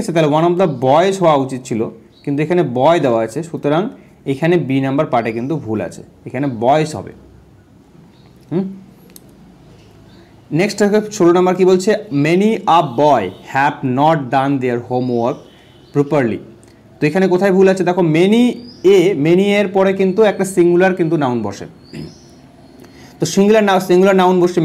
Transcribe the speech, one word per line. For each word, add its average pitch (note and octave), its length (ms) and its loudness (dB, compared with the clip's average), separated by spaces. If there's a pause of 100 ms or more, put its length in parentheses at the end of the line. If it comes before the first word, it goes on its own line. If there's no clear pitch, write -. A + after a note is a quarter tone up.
আছে? - 120 -6
তাহলে D#3 240 2
one E3 120 2
of F3 120 0
the F3+ 80 2 (160)
boys F3 380 2
হওয়া D#3 120 4 (100)
উচিত C3 240 -10
ছিল, A2+ 120 -4 (420)
কিন্তু C#3+ 220 -4
এখানে F3 160 0 (160)
বয় D#3+ 280 2
দেওয়া A#2 220 0
আছে, D3 120 -10 (100)
সুতরাং D3 320 -4 (440)
এখানে D#3+ 320 0
বি C3+ 280 -2
number C3+ 280 -2
পার্টে A#2 240 -2
কিন্তু C3+ 160 -6 (120)
ভুল G#2+ 220 -4
আছে, - 140 -18 (260)
এখানে C3 200 -6 (160)
boys D3+ 340 0
হবে। F2 140 -14 (1400)
হুম? F#3+ 140 -4 (1900)
Next G#3 240 -2
দেখো G#3 160 2 (180)
ষোলো E3+ 200 4
number F#3 220 2
কী F#3 120 2
বলছে? F#3 200 2 (340)
"Many F#3+ 260 2 (260)
a - 20 4 (220)
boy C#3 220 2 (300)
have C#3+ 240 -2 (220)
not D#3 180 2 (180)
done C3+ 180 0 (100)
their A#2+ 160 -2 (100)
homework B2 480 -2 (560)
properly।" C#3+ 460 0 (600)
তো - 100 -20
এখানে F#3+ 240 0
কোথায় F#3+ 240 2
ভুল F#3+ 160 6
আছে F#3+ 160 -2
দেখো, F#3 120 0 (160)
many G#3+ 260 4 (520)
a, - 20 6 (280)
many F3+ 200 4 (140)
এর G3+ 160 0
পরে F#3+ 180 2
কিন্তু F#3+ 280 0 (100)
একটা G3 140 -4 (100)
singular F3 440 4
কিন্তু E3 240 0
noun B2 240 -2
বসে, F#2 180 -12 (1500)
তো E3 140 -2
singular G#3 360 4
না-, F#3 180 0
singular F#3 340 4
noun F3+ 220 2
বসছে F3+ 220 0